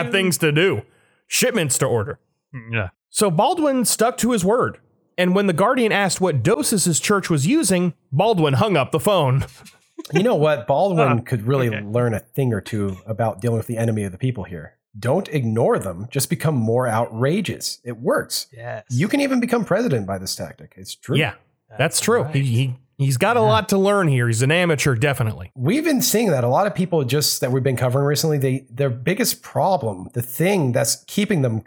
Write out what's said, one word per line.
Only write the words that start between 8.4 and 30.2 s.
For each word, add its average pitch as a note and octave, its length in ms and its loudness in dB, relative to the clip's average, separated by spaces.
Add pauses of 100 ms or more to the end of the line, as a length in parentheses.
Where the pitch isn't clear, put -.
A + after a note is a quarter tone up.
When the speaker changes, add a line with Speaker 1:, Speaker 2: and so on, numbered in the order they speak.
Speaker 2:
hung F#3 220 2
up C3+ 160 2
the D#3 80 0
phone. C#3+ 500 2
<laughs> - 40 -20 (580)
Speaker 3:
You F3+ 120 4
know A#3+ 100 4
what? D3+ 320 2
Baldwin D3+ 540 2
Speaker 1:
Oh, - 20 -4
Speaker 3:
could A2 240 -4
really C3 220 2
Speaker 1:
okay. G#2 120 -4
Speaker 3:
learn A2+ 320 -2
a G#2 60 -4
thing B2+ 340 -2
or G#2 80 -2
two G2 360 -4 (100)
about G#2+ 340 -4
dealing A#2 160 0
with A2 120 -4
the A#2 100 -6
enemy A2+ 240 0
of G2 80 -6
the F2+ 80 -14
people B2 240 -4
here. E2+ 340 -14 (220)
Don't C#3+ 300 -2
ignore C3+ 500 0
them. G2 320 -8
Just - 180 -4
become D#3 280 -2
more A#2+ 320 0
outrageous. A#2 960 -2
It A#2+ 140 -10
works. - 540 -4
Speaker 1:
Yes. A#2 380 -12
Speaker 3:
You B2+ 160 2
can C#4+ 140 0
even C4+ 180 0
become A#3 260 0
president E3+ 440 0
by G2 100 -6
this F#2 160 -8
tactic. D2+ 420 -14
It's - 200 -16
true. - 200 -6
Speaker 2:
Yeah, C#3+ 180 -2 (340)
that's A2 100 -10
Speaker 1:
That's D#3 220 0
Speaker 2:
true. A3+ 220 2
Speaker 1:
right. D3 120 -4
Speaker 2:
He, C#3 80 0
he, B2+ 320 0 (240)
he's C3+ 180 0
got G3+ 200 2
a A#3+ 40 4
Speaker 1:
Yeah. A3 60 4
Speaker 2:
lot G#3+ 240 2
to G3 80 4
learn G3 300 2
here. B2+ 180 2
He's A#2 160 0
an C3 80 2
amateur, D#3+ 460 2
definitely. A#2 580 -2
Speaker 3:
We've F#3 300 0
been C#4+ 180 2
seeing G#3+ 300 2
that. C3 100 2
A A#2+ 60 0
lot D#3 180 2
of G3+ 80 -4
people F3 300 0
just C#3 360 -2
that B2+ 120 0
we've C3 100 2
been B2+ 140 0
covering C3 280 0
recently, D3 340 0
they, C3 320 0
their C3+ 200 0
biggest E3+ 500 -2
problem, B2 720 -2
the A#2+ 80 -2